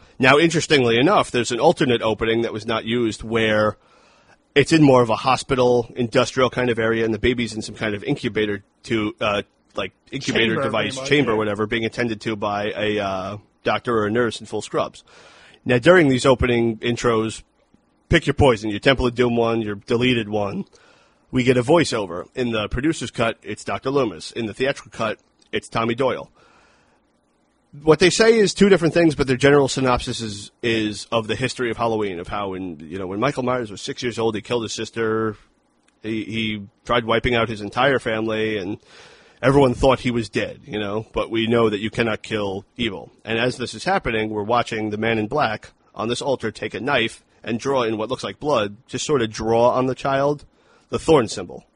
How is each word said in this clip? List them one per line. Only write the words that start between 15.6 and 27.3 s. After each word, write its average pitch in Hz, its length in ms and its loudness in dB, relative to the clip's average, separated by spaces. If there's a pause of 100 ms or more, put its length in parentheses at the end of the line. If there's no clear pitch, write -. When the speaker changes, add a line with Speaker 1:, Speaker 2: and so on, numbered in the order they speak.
Speaker 1:
Now, 123 140 2
during 160 280 8
these 131 160 2
opening 120 560 4
intros, 117 640 -2 (680)
pick 170 180 2
your 139 80 0
poison: 113 340 4
your 101 100 -4
Temple 127 280 4
of 120 80 -2
Doom 120 220 2
one, 117 260 2
your 104 120 -6
deleted 117 540 0
one, 104 360 -4 (680)
we 127 120 0
get 123 140 4
a 123 60 2
voiceover. 113 720 0
In 123 160 -2
the 107 180 -4
producer's 131 400 -4
cut, 113 320 -4
it's 104 220 -12
Doctor 104 260 -6
Loomis. 120 440 -2
In 113 120 -6
the 101 80 -8
theatrical - 380 -4
cut, 107 260 -4 (340)
it's 110 160 -6
Tommy 117 280 -2
Doyle. 117 360 -2 (1500)